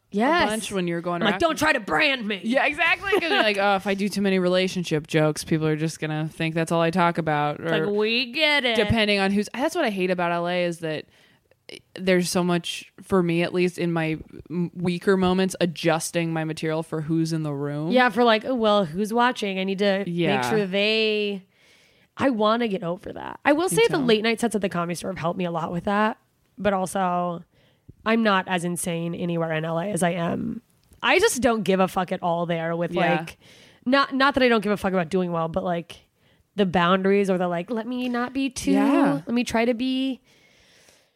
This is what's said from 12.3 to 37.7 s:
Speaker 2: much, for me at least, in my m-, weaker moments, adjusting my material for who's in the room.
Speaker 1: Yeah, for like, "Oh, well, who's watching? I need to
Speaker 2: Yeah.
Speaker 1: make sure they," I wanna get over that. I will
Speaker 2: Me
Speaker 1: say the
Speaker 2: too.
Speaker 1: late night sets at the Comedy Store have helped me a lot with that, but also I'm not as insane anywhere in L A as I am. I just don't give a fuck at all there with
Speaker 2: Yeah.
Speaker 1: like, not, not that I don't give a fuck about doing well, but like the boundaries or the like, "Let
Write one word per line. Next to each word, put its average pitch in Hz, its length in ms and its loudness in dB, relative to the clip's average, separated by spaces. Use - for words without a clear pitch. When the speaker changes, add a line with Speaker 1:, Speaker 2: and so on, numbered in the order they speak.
Speaker 2:
much, - 480 -4
for 190 200 2
me 170 200 2
at - 120 -2
least, 180 240 0
in 175 140 0
my 160 260 -2
m-, 170 240 -2
weaker 180 420 0
moments, 185 440 2
adjusting 165 720 0
my 160 120 -2
material 156 380 -4
for 160 180 -6
who's 160 320 0
in 156 120 -2
the 147 80 -4
room. 147 400 -4
Speaker 1:
Yeah, 247 180 4
for 226 140 2
like, 220 200 2
"Oh, 254 100 -2
well, 208 300 4
who's 190 280 -4
watching? 233 460 0
I 190 60 -2
need 196 140 -2
to 196 280 2
Speaker 2:
Yeah. 170 300 0
Speaker 1:
make 127 140 0
sure 214 160 2
they," 208 800 0
I 262 140 2
wanna 220 380 2
get 185 140 -4
over 175 320 -6
that. 67 300 -12
I 277 80 6
will 330 180 2
Speaker 2:
Me 180 60 0
Speaker 1:
say 453 120 6
the - 80 0
Speaker 2:
too. 302 80 2
Speaker 1:
late 220 180 4
night 226 180 0
sets 226 140 0
at 208 60 0
the 196 80 0
Comedy 175 280 -4
Store - 160 -8
have 180 60 -8
helped 175 200 -2
me 180 80 0
a 170 40 -2
lot 170 220 -4
with 170 120 -4
that, 214 340 0
but 196 160 0
also 175 680 -2
I'm 226 200 2
not 196 240 2
as 180 160 -2
insane 170 500 -4
anywhere 165 380 -2
in 156 120 -2
L 165 140 -2
A 175 80 -4
as 175 160 -2
I 175 80 2
am. 180 500 -4
I 285 180 4
just 370 200 2
don't 226 220 2
give 190 180 2
a 185 80 4
fuck 180 240 -4
at 180 100 -6
all 170 220 0
there 165 320 -2
with 170 160 -4
Speaker 2:
Yeah. 170 280 2
Speaker 1:
like, 165 180 -12
not, 269 280 2
not 269 200 2
that 262 80 2
I 254 60 6
don't 233 140 4
give 208 100 0
a 196 40 -2
fuck 190 160 -4
about 180 160 0
doing 185 240 0
well, 165 160 -2
but 185 160 -4
like 170 420 -6
the 202 100 2
boundaries 190 640 4
or 180 80 2
the 180 100 0
like, 175 220 -4
"Let 220 160 -6